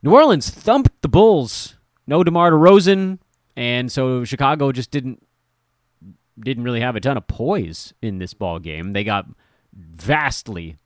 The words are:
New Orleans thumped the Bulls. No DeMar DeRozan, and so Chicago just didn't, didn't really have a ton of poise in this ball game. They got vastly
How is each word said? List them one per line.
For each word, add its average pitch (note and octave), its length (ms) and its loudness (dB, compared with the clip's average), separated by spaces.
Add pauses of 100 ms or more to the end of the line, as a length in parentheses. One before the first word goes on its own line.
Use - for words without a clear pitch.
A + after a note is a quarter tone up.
New C#3+ 100 2
Orleans A#3+ 380 4
thumped - 520 0
the D#3 60 -4
Bulls. E3 680 2 (300)
No D#3 160 0
DeMar E3+ 280 2
DeRozan, F#3+ 720 4 (360)
and A#2+ 340 -4
so C3 340 -2
Chicago C#3 460 -2
just B2 200 -8
didn't, C3 360 -8 (1120)
didn't A#2+ 260 -8
really A#2+ 160 -4
have A#2+ 160 -2
a G#2 40 -4
ton C3 160 -2
of - 120 -10
poise A#2 760 -6
in G2+ 160 -8
this F2+ 160 -12
ball F2 240 -8
game. E2 340 -10
They G2+ 120 -4
got G2+ 220 -4 (460)
vastly F2+ 1120 -6